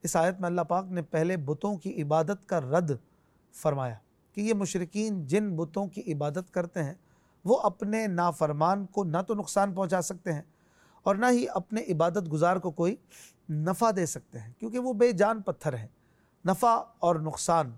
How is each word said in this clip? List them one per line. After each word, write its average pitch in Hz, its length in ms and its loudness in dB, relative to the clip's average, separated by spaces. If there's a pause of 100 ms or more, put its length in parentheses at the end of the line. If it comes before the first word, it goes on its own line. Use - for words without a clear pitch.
اس 175 140 -2
آیت 180 240 2
میں 180 80 -2
اللہ 175 120 0
پاک 175 240 -2
نے 180 180 -6
پہلے 165 340 0
بتوں 156 400 -4
کی 180 260 -6
عبادت 160 440 0
کا 175 140 0
رد 147 300 0 (600)
فرمایا 135 420 -2 (380)
کہ 202 80 -8
یہ 220 140 2
مشرکین 196 720 -2
جن 190 300 0
بتوں 165 300 -4
کی 190 260 -8
عبادت 147 380 -4
کرتے 170 340 -4
ہیں، 139 100 -6 (500)
وہ 214 180 4
اپنے 214 440 0
نافرمان 175 800 2
کو 202 180 -2
نہ 160 120 0 (100)
تو 226 80 -2
نقصان 202 380 0
پہنچا 180 300 0
سکتے 180 300 -6
ہیں 147 100 -4 (600)
اور 196 120 4
نہ 220 180 0
ہی 247 220 4
اپنے 214 340 -4
عبادت 170 440 0
گزار 170 240 4
کو 180 140 -4
کوئی 175 260 -2 (540)
نفع 165 460 0
دے 180 100 0
سکتے - 320 -10
ہیں، 113 200 -14
کیونکہ 226 200 -6
وہ 254 140 -2
بے 233 200 4
جان 208 300 2
پتھر 156 320 -4
ہیں۔ 110 140 -10 (580)
نفع 226 340 4 (180)
اور 170 180 4
نقصان 156 600 0